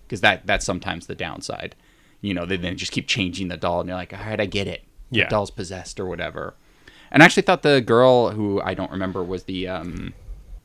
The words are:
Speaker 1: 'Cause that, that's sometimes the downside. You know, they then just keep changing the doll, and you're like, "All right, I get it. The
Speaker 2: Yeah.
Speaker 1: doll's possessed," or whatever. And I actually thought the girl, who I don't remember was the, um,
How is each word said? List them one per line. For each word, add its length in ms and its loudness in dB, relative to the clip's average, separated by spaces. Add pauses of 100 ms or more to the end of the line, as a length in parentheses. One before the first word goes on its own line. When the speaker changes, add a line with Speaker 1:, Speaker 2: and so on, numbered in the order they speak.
Speaker 1:
'Cause 140 -8
that, 240 4
that's 180 0
sometimes 420 -6
the 80 -10
downside. 600 -10 (480)
You 100 -2
know, 140 -2
they 100 -2
then 200 -4
just 160 -8
keep 160 -4
changing 400 -2
the 80 -6
doll, 240 0
and 80 -6
you're 100 -6
like, 160 -10
"All 100 -12
right, 160 -4
I 60 2
get 220 -2
it. 160 -10 (260)
The 80 0
Speaker 2:
Yeah. 100 2
Speaker 1:
doll's 220 0
possessed," 500 -12
or 60 -4
whatever. 480 -8 (560)
And 120 8
I 40 12
actually 160 4
thought 200 2
the 180 6
girl, 500 6
who 320 -2
I 120 -2
don't 160 -6
remember 340 -4
was 200 -6
the, 240 -6
um, 460 -8 (500)